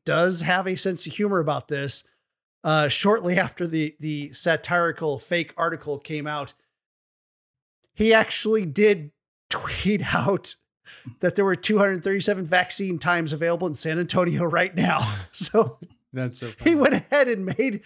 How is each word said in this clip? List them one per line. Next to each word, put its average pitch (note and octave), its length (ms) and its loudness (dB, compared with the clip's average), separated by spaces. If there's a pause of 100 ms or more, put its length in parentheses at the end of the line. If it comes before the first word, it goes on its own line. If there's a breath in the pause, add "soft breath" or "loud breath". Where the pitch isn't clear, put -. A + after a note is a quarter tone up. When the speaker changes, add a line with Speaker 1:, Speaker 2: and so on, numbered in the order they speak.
Speaker 1:
does E3+ 380 2
have F3+ 240 0
a F#3 100 -2
sense F#3 300 -4
of D#3 80 -10
humor G3+ 240 0
about C#3+ 300 -2
this, C#3 380 -6 (560)
uh, D3+ 260 2
shortly F#3+ 500 2
after F3+ 280 -2
the, D#3 320 -2
the D3 360 -6
satirical D#3+ 840 0
fake E3+ 380 -4
article D#3+ 420 -4
came D3 280 -8
out, D3 260 -6 (1400)
he A3 180 4
actually A3 540 2
did E3+ 440 2 (380)
tweet - 600 -2
<laughs> - 60 -2
out E3+ 420 -2 (640 loud breath)
that F3 140 0
there G3+ 120 2
were F#3 100 2
two G#3+ 220 0
hundred F#3+ 260 2
thirty-seven G3 400 0
vaccine F3+ 540 0
times E3+ 340 0
available E3 340 -2
in D3+ 80 -4
San D#3+ 240 -2
Antonio F3 460 0
right E3+ 320 0
now. C#3+ 380 0 (100)
<laughs> - 80 -20
So - 460 0 (340)
Speaker 2:
That's B2+ 260 -6
so A#2+ 80 -8
Speaker 1:
he A2+ 60 -10
Speaker 2:
funny. E4 240 4
Speaker 1:
went C#4 180 6
ahead C4+ 320 4
and G#3 180 -2
made, G#3+ 420 -2